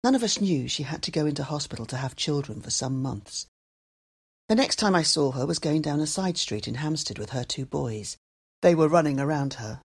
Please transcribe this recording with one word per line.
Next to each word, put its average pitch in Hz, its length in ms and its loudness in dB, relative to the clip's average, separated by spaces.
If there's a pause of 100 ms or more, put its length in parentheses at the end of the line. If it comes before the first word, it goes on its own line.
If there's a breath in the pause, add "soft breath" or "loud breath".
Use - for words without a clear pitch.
None 262 100 6
of 240 80 2
us 208 180 0
knew 147 280 2
she 143 160 -4
had 156 180 -6
to - 80 -6
go 151 160 0
into 147 160 0
hospital 139 440 -6
to 127 100 -8
have 131 180 -4
children 139 480 -4
for - 80 -10
some 131 320 -2
months. 110 460 -8 (1000)
The 220 60 6
next 262 220 2
time 202 180 2
I 165 80 4
saw 147 300 2
her 131 120 -2
was 160 140 -2
going 156 240 2
down 147 160 0
a 156 80 0
side 180 320 -2
street - 300 -4
in 117 80 -4
Hampstead 151 420 -4
with 107 120 -6
her 127 120 -2
two 131 240 -6
boys. 120 500 -4 (460)
They 175 140 8
were 156 120 6
running 151 300 4
around 139 360 0
her. 113 320 -10